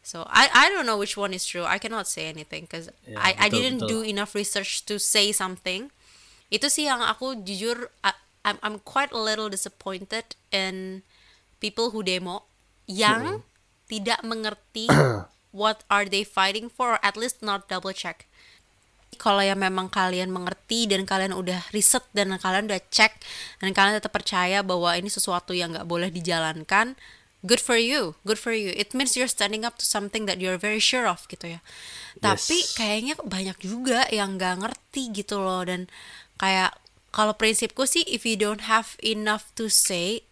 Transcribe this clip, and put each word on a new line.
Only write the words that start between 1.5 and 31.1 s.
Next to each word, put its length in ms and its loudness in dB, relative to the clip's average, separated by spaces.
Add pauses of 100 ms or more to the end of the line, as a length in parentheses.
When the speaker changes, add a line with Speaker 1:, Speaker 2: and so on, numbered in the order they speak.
Speaker 1:
I 160 0
cannot 260 -6
say 220 -6
anything 380 -12
'cause 260 -12 (100)
Speaker 2:
Ya, 160 -14
Speaker 1:
I, 160 2
I 140 4
Speaker 2:
betul, 80 2
Speaker 1:
didn't 260 0
Speaker 2:
betul. 80 -2
Speaker 1:
do 140 0
enough 300 -4
research 500 -4
to 140 -6
say 340 4
something. 560 -4 (600)
Itu 200 0
sih 160 2
yang 160 2
aku 380 -2
jujur, 500 -6 (140)
I, 100 2 (320)
I'm, 160 0
I'm 180 -6
quite 320 -2
a 80 -6
little 300 -2
disappointed 760 -8 (240)
in 520 -4 (580)
people 320 -2
who 140 -6
demo 400 -4 (400)
yang 560 2
Speaker 2:
Hmm. 80 -20 (400)
Speaker 1:
tidak 340 -2
mengerti 720 -6
Speaker 2:
<clears throat> 320 4 (280)
Speaker 1:
what 360 0
are 160 2
they 180 -2
fighting 460 0
for, 260 0
or 60 0
at 160 0
least 240 -6
not 260 -4
double 260 -4
check. 360 -10 (840)
Kalau 260 4
yang 160 4
memang 320 0
kalian 400 0
mengerti 560 -2
dan 220 0
kalian 260 0
udah 380 -4
riset 400 4
dan 240 0
kalian 320 0
udah 180 -2
cek 300 4 (440)
dan 120 0
kalian 260 4
tetap 160 -4
percaya 480 0
bahwa 320 2
ini 140 -2
sesuatu 480 -2
yang 160 -2
nggak 160 -8
boleh 240 -2
dijalankan, 880 0 (420)
good 220 2
for 160 4
you, 480 0
good 100 0
for 140 -6
you. 240 -2
It 160 -2
means 240 0
you're 160 0
standing 320 0
up 160 -6
to 80 -2
something 400 -2
that 160 -2
you're 160 0
very 240 0
sure 240 4
of 240 -2